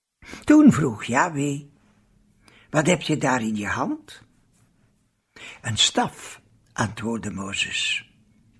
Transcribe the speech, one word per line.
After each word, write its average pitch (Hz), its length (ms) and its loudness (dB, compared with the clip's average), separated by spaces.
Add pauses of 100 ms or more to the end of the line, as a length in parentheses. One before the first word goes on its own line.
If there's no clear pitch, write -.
(460)
Toen 302 280 8
vroeg 127 320 -2
Yahweh: 143 580 0 (1080)
"Wat 147 160 0
heb 180 160 2
je 156 140 -2
daar 127 240 0
in 110 160 -4
je 104 100 -6
hand?" 165 560 -8 (1400)
"Een 110 180 -6
staf," - 600 -2 (320)
antwoordde 107 580 -6
Mozes. - 800 -6 (480)